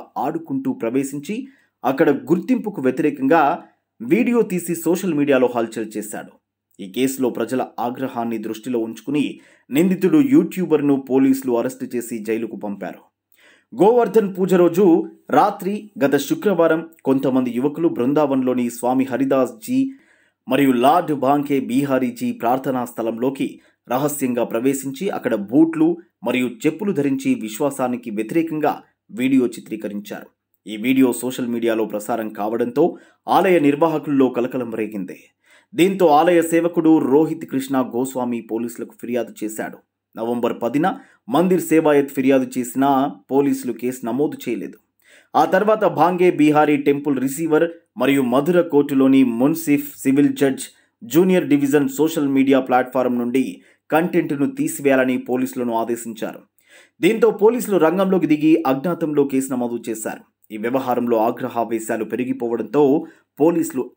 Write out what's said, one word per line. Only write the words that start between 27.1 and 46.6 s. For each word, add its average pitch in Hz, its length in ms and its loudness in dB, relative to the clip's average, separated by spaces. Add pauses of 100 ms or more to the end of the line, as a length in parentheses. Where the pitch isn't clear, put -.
విశ్వాసానికి 123 760 -4
వ్యతిరేకంగా 147 540 -2 (400)
వీడియో 127 320 2 (120)
చిత్రీకరించారు. 104 720 -12 (400)
ఈ 107 80 -8 (100)
వీడియో 131 280 4
సోషల్ 123 400 -6
మీడియాలో 113 320 0
ప్రసారం 107 440 -6
కావడంతో 117 540 -2 (520)
ఆలయ 180 240 4
నిర్వాహకుల్లో 143 720 2
కలకలం 123 500 -4
రేగింది. 104 380 -6 (560)
దీంతో 185 340 4 (120)
ఆలయ 170 220 4
సేవకుడు 165 520 2 (200)
రోహిత్ 156 380 2
కృష్ణ 135 300 -2 (140)
గోస్వామి 123 440 -4 (120)
పోలీసులకు 117 500 -8
ఫిర్యాదు 120 420 -6
చేశాడు. 107 340 -8 (380)
నవంబర్ 117 480 -4
పదిన 147 320 0 (400)
మందిర్ 180 340 2
సేవాయత్ 151 480 4
ఫిర్యాదు 131 400 2
చేసినా 127 320 0 (420)
పోలీసులు 135 520 0
కేసు 127 260 -6
నమోదు 135 360 -2
చేయలేదు. 98 340 -8 (560)
ఆ 147 100 6
తర్వాత 202 400 2 (140)
భాంగే 175 320 4 (100)
బిహారీ 151 360 4 (120)